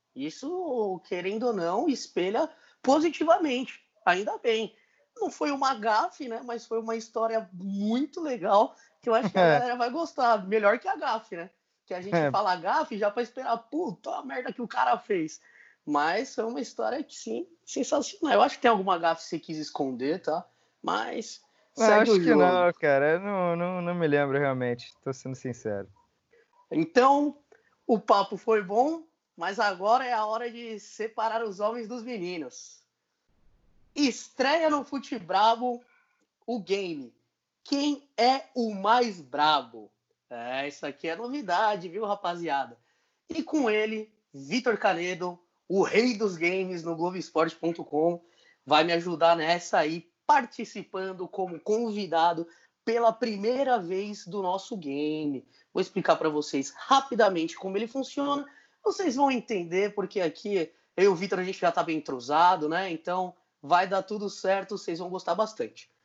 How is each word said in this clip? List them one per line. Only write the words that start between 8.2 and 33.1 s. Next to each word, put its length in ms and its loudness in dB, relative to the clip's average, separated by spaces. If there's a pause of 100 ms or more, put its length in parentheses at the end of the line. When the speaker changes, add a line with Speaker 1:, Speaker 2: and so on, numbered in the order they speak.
Speaker 1:
legal, 560 2 (260)
que 60 -4
eu 60 4
acho 160 2
que 80 0
a 40 6
Speaker 2:
<laughs> 0 -
É. 160 8
Speaker 1:
galera 180 0
vai 140 0
gostar, 560 2
melhor 320 4
que 80 -16
a 80 -2
gafe, 420 -4
né? 140 -10 (340)
Que 100 -8
a 60 -6
gente 160 -4
Speaker 2:
É. 140 2
Speaker 1:
fala 260 2
gafe 420 -2
já 120 0
pra 120 -2
esperar, 340 -4
"Puta, 600 -6
a 60 -8
merda 300 -8
que 100 -10
o 60 -6
cara 300 2
fez." 420 -4 (440)
Mas 500 -2
foi 100 -4
uma 160 -6
história 420 -4
que, 120 -18
sim, 320 -8 (180)
sensacional. 720 -2
Eu 80 4
acho 140 2
que 60 -8
tem 80 6
alguma 280 2
gafe 240 0
que 60 -16
você 100 -6
quis 200 -8
esconder, 640 -4
tá? 240 -4 (380)
Mas 580 -6 (360)
Speaker 2:
Não, 100 2
Speaker 1:
segue 160 8
Speaker 2:
acho 100 6
Speaker 1:
o 60 8
Speaker 2:
que 60 4
Speaker 1:
jogo. 180 8
Speaker 2:
não, 300 6
cara. 400 4
Eu 80 2
não, 360 -2
não, 260 -4
não 120 -4
me 120 2
lembro 320 2
realmente, 640 -2
tô 100 -6
sendo 240 -12
sincero. 520 -8 (840)
Speaker 1:
Então, 640 2 (500)
o 140 2
papo 360 2
foi 260 0
bom, 420 0 (320)
mas 240 -4
agora 440 2
é 80 -4
a 140 0
hora 240 -4
de 300 -12
separar 640 -4
os 160 -8
homens 260 -2
dos 160 -10
meninos. 800 -10 (1120)